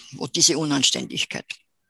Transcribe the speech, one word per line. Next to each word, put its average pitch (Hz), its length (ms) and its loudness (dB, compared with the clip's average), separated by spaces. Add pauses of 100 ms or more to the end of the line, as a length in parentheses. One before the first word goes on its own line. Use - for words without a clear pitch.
(140)
wo 131 140 -10
diese 165 300 2
Unanständigkeit. - 880 -2 (440)